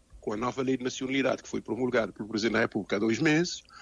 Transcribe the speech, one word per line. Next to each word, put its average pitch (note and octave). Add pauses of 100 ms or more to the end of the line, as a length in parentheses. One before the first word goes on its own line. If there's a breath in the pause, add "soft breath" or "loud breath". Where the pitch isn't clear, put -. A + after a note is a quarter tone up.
(200)
com -
a G#2
nova B2
lei C3
de B2
nacionalidade C3
que -
foi -
promulgada A#2
pelo G#2+
Presidente G#2+
da A2+
República G#2+
há -
dois A2
meses, D#3 (200 loud breath)